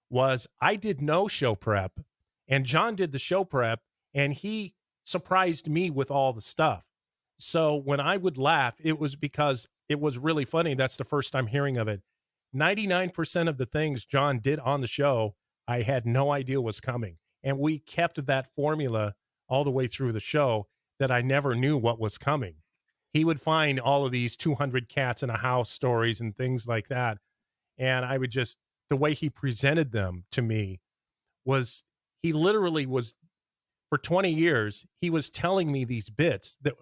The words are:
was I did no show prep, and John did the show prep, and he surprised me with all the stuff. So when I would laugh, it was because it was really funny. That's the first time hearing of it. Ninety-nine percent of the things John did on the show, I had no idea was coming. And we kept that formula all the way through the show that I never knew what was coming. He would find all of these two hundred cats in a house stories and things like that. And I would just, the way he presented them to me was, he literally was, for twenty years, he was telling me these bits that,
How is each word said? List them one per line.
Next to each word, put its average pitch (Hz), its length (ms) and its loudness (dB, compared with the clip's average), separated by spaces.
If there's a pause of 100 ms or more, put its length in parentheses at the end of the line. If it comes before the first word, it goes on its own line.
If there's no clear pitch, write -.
was 127 380 2 (140)
I 185 140 4
did 190 260 -4
no 165 260 2
show 120 280 2
prep, 98 440 -2 (480)
and 135 180 0
John 185 300 2
did 180 160 -2
the 135 80 -4
show 190 240 0
prep, 117 380 -2 (320)
and 143 200 0
he 208 400 -8 (300)
surprised 185 640 0
me 170 220 2
with 135 220 -2
all 135 220 2
the 110 80 -8
stuff. 139 480 0 (480)
So 160 380 2
when 139 240 0
I 175 180 0
would 175 200 -2
laugh, 135 420 2
it 156 200 0
was 143 160 -2
because 143 520 0 (220)
it 147 100 0
was 143 180 0
really 147 280 0
funny. 165 280 0
That's 131 240 0
the 139 60 -4
first - 300 -2
time 127 140 0
hearing 139 300 0
of 110 100 0
it. 101 140 -4 (520)
Ninety-nine 185 560 0
percent 165 400 0
of 139 80 -4
the 127 80 -2
things 151 400 -2
John 139 340 0
did 139 200 0
on 135 220 0
the 120 60 -4
show, 123 480 0 (320)
I 120 140 -2
had 120 240 0
no 131 260 2
idea 135 300 -2
was 110 180 -4
coming. 117 380 -6 (260)
And 135 160 -4
we 151 200 0
kept 165 460 -4
that 135 300 -2
formula 135 600 0 (340)
all 135 140 2
the 139 80 0
way 127 160 0
through 120 260 -4
the 110 60 -2
show 123 480 0 (320)
that 131 120 0
I 123 100 2
never 135 320 2
knew 135 240 2
what 113 220 0
was 107 180 -2
coming. 127 380 -2 (580)
He 156 120 4
would 156 160 2
find 151 380 2
all 139 260 2
of 123 80 0
these 120 240 0
two 151 180 0
hundred 127 320 -2
cats 127 340 -2
in 127 80 -2
a 110 80 -2
house 127 320 0
stories 117 520 0
and 110 140 -6
things 127 320 -4
like 113 200 -2
that. 123 300 -2 (600)
And 127 280 0
I 135 120 -2
would 127 140 -2
just, 123 260 -2 (320)
the 147 60 2
way 147 180 2
he 147 160 -2
presented 139 640 0
them 92 400 -2
to 127 100 0
me 107 380 -2 (640)
was, 131 400 0 (400)
he 165 80 0
literally 165 540 2
was, 127 280 -2 (760)
for 143 80 0
twenty 180 360 2
years, 143 520 2 (160)
he 175 80 -2
was 160 200 0
telling 175 420 0
me 135 120 -2
these 117 260 -6
bits 139 520 -2
that, 135 200 -2